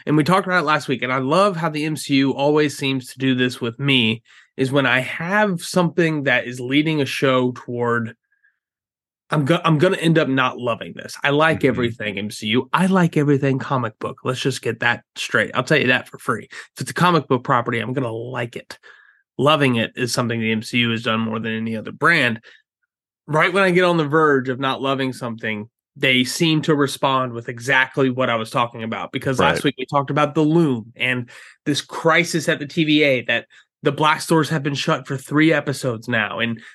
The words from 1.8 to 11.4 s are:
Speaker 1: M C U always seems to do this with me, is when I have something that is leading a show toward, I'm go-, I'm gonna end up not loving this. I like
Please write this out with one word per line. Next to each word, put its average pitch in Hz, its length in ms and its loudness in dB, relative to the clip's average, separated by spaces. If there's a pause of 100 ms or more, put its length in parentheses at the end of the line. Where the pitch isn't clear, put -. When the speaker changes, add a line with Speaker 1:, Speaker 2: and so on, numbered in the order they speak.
Speaker 1:
M 156 100 -4
C 139 200 -2
U 135 180 2
always 147 420 0
seems 135 360 -4
to - 60 -20
do 131 160 2
this 127 260 0
with 117 180 -6
me, 123 440 2 (340)
is 131 160 0
when 139 120 2
I 123 160 4
have 180 640 -2
something 160 600 0
that 123 220 0
is 123 140 -10
leading 151 400 0
a 135 60 0
show 127 460 0
toward, 117 640 -4 (1160)
I'm 151 160 0
go-, 165 180 2
I'm 160 140 4
gonna 180 180 4
end 160 220 2
up 147 100 2
not 131 300 0
loving 113 360 -6
this. - 300 -14
I 143 60 2
like 156 300 2